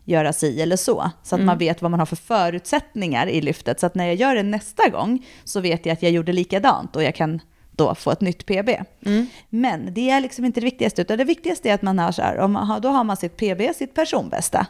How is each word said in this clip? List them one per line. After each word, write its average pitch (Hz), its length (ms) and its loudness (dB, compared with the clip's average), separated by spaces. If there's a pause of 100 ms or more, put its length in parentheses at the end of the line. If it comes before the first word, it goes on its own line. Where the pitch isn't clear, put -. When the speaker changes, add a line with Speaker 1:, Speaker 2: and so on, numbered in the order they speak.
Speaker 1:
göra 156 280 2
si 151 300 0
eller 170 140 2
så. - 340 0 (120)
Så - 120 -4
att 180 40 0
Speaker 2:
Mm. 190 80 2
Speaker 1:
man 175 120 4
vet 165 240 0
vad 170 80 0
man 170 100 2
har 156 60 2
för 165 100 -6 (440)
förutsättningar 170 680 -2
i 170 140 0
lyftet. 147 400 -2
Så 175 60 2
att 175 80 -2
när 180 120 0
jag 175 80 0
gör 254 200 2
det 214 80 0
nästa 208 460 0
gång 233 380 -2 (180)
så - 160 -4
vet 165 260 0
jag 165 60 0
att 165 100 -2
jag 170 100 4
gjorde 170 200 0
likadant 185 640 0
och 156 60 0
jag 156 120 0
kan 160 260 -2 (300)
då - 240 2
få - 160 -2
ett - 100 0
nytt 180 260 -2
P 196 160 0
B. 226 180 0 (260)
Speaker 2:
Mm. 214 200 2 (220)
Speaker 1:
Men 202 460 -2
det 247 160 0
är 269 100 4
liksom 254 240 -6
inte 240 160 0
det 226 40 -4
viktigaste, 233 380 0
utan 214 160 0
det 262 60 2
viktigaste 330 460 -2
är 202 40 4
att 202 80 -2
man 190 160 0
har 175 140 2
så - 100 -2
här, - 160 0
om 196 140 2
man 202 140 -2
har, 214 140 -2
då 240 80 0
har 269 160 2
man 202 120 -2
sitt 175 200 -8
P 202 180 0
B, 226 200 0
sitt - 200 -8
personbästa. - 760 -2